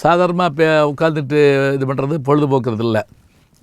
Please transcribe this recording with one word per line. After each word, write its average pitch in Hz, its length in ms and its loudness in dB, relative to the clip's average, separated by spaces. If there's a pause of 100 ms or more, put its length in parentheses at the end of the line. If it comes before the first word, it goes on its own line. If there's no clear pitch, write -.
சாதாரணமா 175 540 2
பே-, 156 360 2
உட்காந்துட்டு 143 800 0
இது 135 220 -4
பண்றது 135 300 -4
பொழுதுபோக்குறது 135 560 0
இல்ல. 110 260 -2 (560)